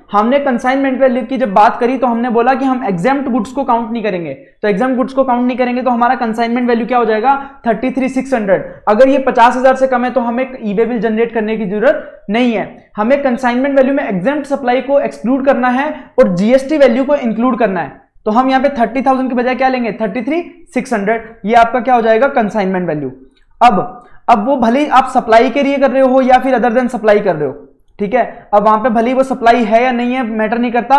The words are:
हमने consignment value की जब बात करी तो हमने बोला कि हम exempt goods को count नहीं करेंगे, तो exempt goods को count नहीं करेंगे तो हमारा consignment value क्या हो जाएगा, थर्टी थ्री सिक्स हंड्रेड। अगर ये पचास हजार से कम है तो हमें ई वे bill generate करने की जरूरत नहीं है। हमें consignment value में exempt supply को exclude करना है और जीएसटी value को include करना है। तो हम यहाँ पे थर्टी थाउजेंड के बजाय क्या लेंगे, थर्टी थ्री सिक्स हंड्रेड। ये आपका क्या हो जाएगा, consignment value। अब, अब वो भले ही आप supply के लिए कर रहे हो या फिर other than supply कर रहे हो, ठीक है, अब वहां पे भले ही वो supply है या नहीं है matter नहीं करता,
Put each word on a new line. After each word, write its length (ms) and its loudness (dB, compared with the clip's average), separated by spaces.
हमने 280 2
consignment 600 -2
value 240 2
की 140 -6
जब 160 -2
बात 260 2
करी 180 0
तो 100 0
हमने 220 -2
बोला 240 2
कि 120 -2
हम 200 -2
exempt 440 -2
goods 220 -2
को 120 -4
count 280 -2
नहीं 120 -6
करेंगे, 300 -4
तो 340 -8
exempt 300 0
goods 160 -4
को 100 0
count 240 0
नहीं 100 -4
करेंगे 240 -2
तो 80 0
हमारा 260 2
consignment 540 -2
value 180 0
क्या 100 0
हो 80 2
जाएगा, 300 0
थर्टी 240 -2
थ्री 180 -2
सिक्स 240 -4
हंड्रेड। 320 0
अगर 200 4
ये 100 2
पचास 380 2
हजार 200 2
से 120 0
कम 160 0
है 80 -4
तो 100 0
हमें 420 -4
ई 100 -4
वे 120 0
bill 140 -4
generate 340 -2
करने 240 -4
की 80 -4
जरूरत 640 -2
नहीं 240 0
है। 440 -8
हमें 260 0
consignment 540 -2
value 160 2
में 100 -2
exempt 440 -4
supply 340 -2
को 180 0
exclude 460 -4
करना 240 2
है 240 -2
और 160 4
जीएसटी 420 2
value 260 4
को 120 0
include 440 0
करना 220 0
है। 200 -12
तो 60 -2
हम 180 2
यहाँ 120 2
पे 80 2
थर्टी 320 -2
थाउजेंड 280 0
के 60 -4
बजाय 200 0
क्या 120 0
लेंगे, 240 -2
थर्टी 300 -6
थ्री 520 -6
सिक्स 200 -4
हंड्रेड। 420 -4
ये 100 0
आपका 240 4
क्या 160 0
हो 60 2
जाएगा, 260 2
consignment 600 -2
value। 240 -4
अब, 420 2
अब 160 4
वो 120 2
भले 220 2
ही 80 0
आप 200 4
supply 420 2
के 140 -2
लिए 140 0
कर 140 2
रहे 100 2
हो 200 4
या 160 4
फिर 200 2
other 160 2
than 140 0
supply 320 2
कर 160 -2
रहे 120 -2
हो, 60 -6
ठीक 140 -4
है, 400 -2
अब 100 4
वहां 140 4
पे 120 0
भले 180 0
ही 60 0
वो 100 2
supply 400 2
है 200 2
या 80 0
नहीं 220 -2
है 100 -2
matter 340 -2
नहीं 140 0
करता, 280 0